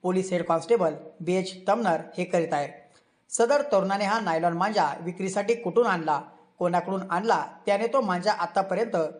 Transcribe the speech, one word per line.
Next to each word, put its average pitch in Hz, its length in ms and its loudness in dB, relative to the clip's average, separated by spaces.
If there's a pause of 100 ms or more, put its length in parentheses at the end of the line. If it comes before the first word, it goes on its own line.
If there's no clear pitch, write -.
पोलीस 185 280 0
हेड 175 120 0
कॉन्स्टेबल 165 500 2 (260)
बीएच 180 340 -2 (140)
तमनर 196 340 2 (160)
हे 185 60 -2
करीत 170 300 0
आहे. 143 140 -2 (640)
सदर 262 300 2 (100)
तरुणाने 196 340 2
हा 208 140 2
नायलॉन 170 380 0
मांजा 190 300 2 (140)
विक्रीसाठी 190 520 -2
कुठून 226 340 2
आणला, 160 320 0 (400)
कोणाकडून 180 500 0
आणला, 185 360 0 (200)
त्याने 208 220 0
तो 254 140 0
मांजा 185 300 0
आतापर्यंत 190 640 -2 (220)